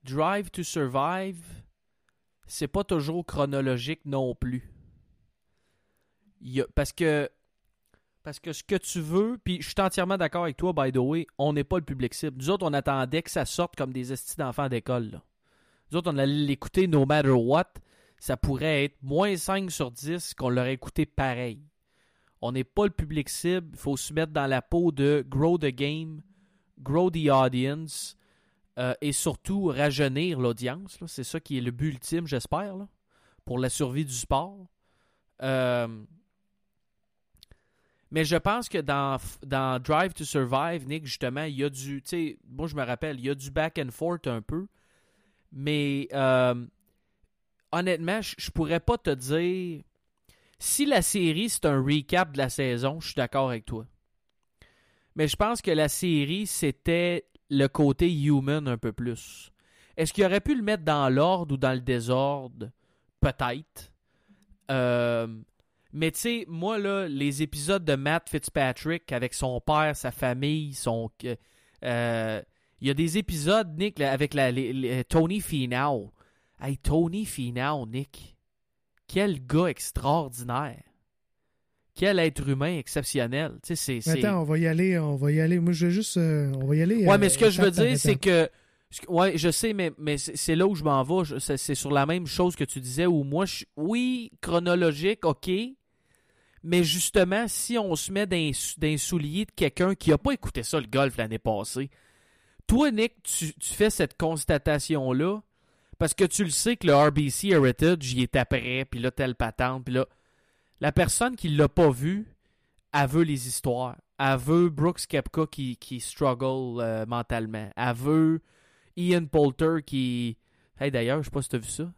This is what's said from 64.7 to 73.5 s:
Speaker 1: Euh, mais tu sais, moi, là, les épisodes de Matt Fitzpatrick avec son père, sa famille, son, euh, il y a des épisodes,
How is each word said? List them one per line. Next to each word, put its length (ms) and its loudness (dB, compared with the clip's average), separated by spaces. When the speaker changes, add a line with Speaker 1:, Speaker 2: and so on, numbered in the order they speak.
Speaker 1:
Euh, 560 2
mais 200 -2
tu 80 -8
sais, 280 -4
moi, 320 -4
là, 280 -2
les 360 -2
épisodes 420 -2
de 80 2
Matt 360 -2
Fitzpatrick 800 -2
avec 240 -4
son 260 -4
père, 340 2
sa 160 -6
famille, 640 -2
son, 380 -4
euh, 580 -2
il 80 -2
y 20 2
a 40 0
des 240 0
épisodes, 600 0